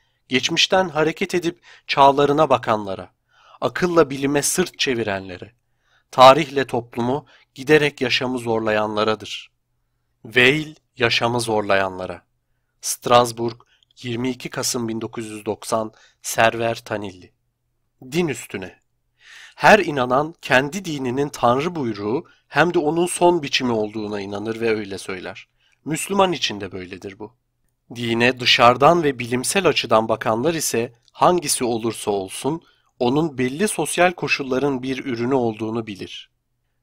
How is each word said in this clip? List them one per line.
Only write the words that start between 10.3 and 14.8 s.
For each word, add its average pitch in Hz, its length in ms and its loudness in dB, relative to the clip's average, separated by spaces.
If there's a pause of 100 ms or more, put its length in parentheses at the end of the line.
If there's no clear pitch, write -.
yaşamı 120 440 0
zorlayanlara. 98 800 -2 (580)
Strasbourg, 120 800 2 (420)
yirmi 123 280 -4
iki 127 200 -10
Kasım 123 380 -4